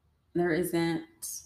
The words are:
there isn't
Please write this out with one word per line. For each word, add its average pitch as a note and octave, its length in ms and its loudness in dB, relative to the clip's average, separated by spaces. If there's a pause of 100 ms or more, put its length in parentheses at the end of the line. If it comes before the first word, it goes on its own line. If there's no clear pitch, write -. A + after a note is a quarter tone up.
(340)
there F3 180 2
isn't E3 520 0 (420)